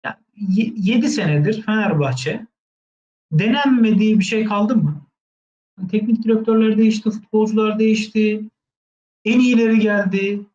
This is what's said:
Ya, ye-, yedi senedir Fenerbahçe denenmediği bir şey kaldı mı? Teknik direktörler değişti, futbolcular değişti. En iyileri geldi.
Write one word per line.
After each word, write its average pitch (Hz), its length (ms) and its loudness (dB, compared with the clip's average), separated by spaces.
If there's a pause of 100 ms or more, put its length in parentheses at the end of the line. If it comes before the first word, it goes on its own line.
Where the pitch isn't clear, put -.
Ya, - 140 -12 (160)
ye-, 202 400 -2
yedi 226 340 0
senedir 185 520 0
Fenerbahçe 160 840 -2 (840)
denenmediği 220 880 2
bir 190 40 0
şey 220 220 -2
kaldı 208 300 0
mı? 147 260 -2 (920)
Teknik 220 320 0
direktörler 220 540 2
değişti, 214 340 2
futbolcular 214 680 -2
değişti. 214 640 0 (840)
En 240 140 2
iyileri 226 400 4
geldi. 202 640 -2 (140)